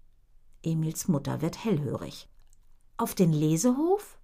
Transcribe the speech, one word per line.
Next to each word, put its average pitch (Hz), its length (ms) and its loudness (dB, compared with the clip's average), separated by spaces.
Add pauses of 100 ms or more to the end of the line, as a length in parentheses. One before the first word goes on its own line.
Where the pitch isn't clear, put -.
(600)
Emils 160 460 -2
Mutter 139 340 -2
wird 170 220 -6
hellhörig. 147 640 -4 (680)
„Auf 226 180 -4
den 175 160 4
Lesehof? 247 920 2